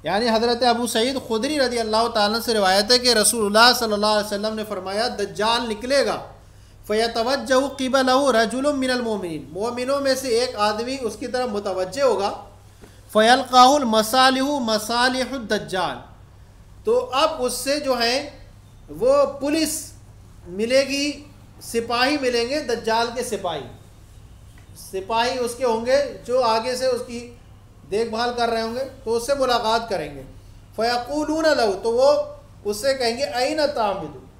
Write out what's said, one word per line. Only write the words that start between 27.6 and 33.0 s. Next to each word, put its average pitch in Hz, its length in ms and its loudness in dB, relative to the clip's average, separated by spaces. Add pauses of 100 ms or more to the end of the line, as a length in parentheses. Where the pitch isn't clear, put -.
देखभाल 226 440 -2
कर 233 160 0
रहे 226 120 -2
होंगे, 226 180 -6
तो 262 320 -8
उससे 233 240 0
मुलाकात 233 540 0
करेंगे। 147 340 -6 (540)
फ़यक़ूलून 285 680 -2
लहू, 240 280 2
तो 226 160 -2
वो 285 480 4 (260)
उससे 208 280 -2
कहेंगे, 247 300 -2